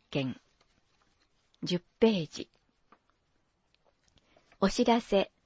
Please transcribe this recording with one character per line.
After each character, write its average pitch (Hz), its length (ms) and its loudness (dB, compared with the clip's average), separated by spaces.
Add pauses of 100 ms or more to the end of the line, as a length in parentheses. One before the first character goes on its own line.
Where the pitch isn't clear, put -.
件。 131 320 -6 (1200)
十 175 180 -4 (200)
ペ 226 80 4
ー 185 200 0
ジ。 - 220 -16 (2250)
お 196 60 2
知 247 160 0
ら 233 160 2
せ - 300 -2 (140)